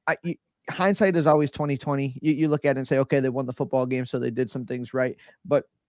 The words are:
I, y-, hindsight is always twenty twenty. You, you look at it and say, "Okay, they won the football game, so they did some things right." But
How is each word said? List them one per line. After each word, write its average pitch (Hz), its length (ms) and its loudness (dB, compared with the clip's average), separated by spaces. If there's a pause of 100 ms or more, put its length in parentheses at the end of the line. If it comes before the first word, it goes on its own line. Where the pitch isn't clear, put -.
I, 156 160 0
y-, 170 140 -6 (300)
hindsight 190 460 2
is 156 140 4
always 151 240 4
twenty 147 240 -2
twenty. 139 440 -4
You, 151 140 2
you 156 140 2
look 147 160 0
at 139 120 2
it 135 40 -2
and 131 80 -6
say, 135 100 2
"Okay, 135 220 2
they 131 80 0
won 131 180 -2
the 123 60 -6
football 131 340 -2
game, 127 180 -2
so 123 140 -6
they 123 140 -2
did 123 180 -2
some 127 160 -8
things 123 260 -8
right." 127 240 -2 (280)
But 143 220 0 (220)